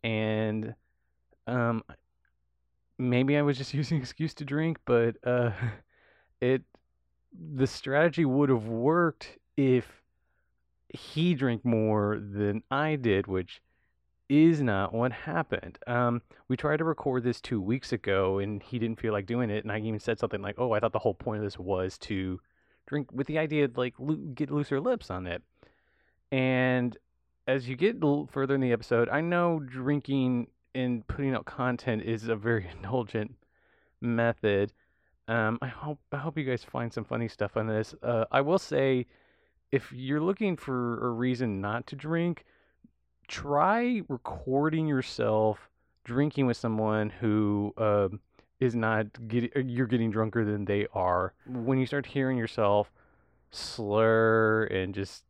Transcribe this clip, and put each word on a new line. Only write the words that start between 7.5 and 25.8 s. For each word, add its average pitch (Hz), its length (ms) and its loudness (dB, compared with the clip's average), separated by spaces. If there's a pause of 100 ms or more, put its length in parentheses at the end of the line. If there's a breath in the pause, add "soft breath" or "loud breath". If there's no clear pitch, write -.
the 131 140 2
strategy 151 580 2
would 135 240 4
have 113 180 2
worked 151 720 0 (200)
if 127 280 4 (1040)
he 170 440 0
drank 123 320 0
more 107 540 2
than 104 520 -2
I 151 240 0
did, 107 320 2
which 92 340 -4 (680)
is 156 320 6
not 101 320 0
what 120 180 0
happened. - 640 -6 (100)
Um, 120 340 0 (260 soft breath)
we 127 100 0
tried 151 200 0
to 160 60 -2
record 139 400 -2
this 120 180 -2
two 110 200 -2
weeks 110 320 -2
ago, 98 460 2
and 101 240 -4
he 123 160 -6
didn't 113 200 -2
feel 110 140 -2
like 101 120 -2
doing 120 240 -2
it, 107 140 -2
and 110 80 -6
I 107 80 -2
even 107 200 -4
said 113 200 -2
something 107 220 -4
like, 101 160 -6
"Oh, 123 140 0
I 107 80 2
thought 110 140 0
the 113 60 0
whole 107 140 2
point 107 260 -6
of 107 40 -4
this 101 160 -6
was 92 400 -2
to 95 400 -4 (460)
drink," 143 260 -6
with 123 160 -6
the 156 100 -2
idea 151 280 2
of, 120 120 -4
like, 123 220 -2
loo-, 156 340 -4
get 139 180 -4
looser 143 280 -2
lips 233 320 -2
on 90 160 -6
it. 87 160 -6 (880 soft breath)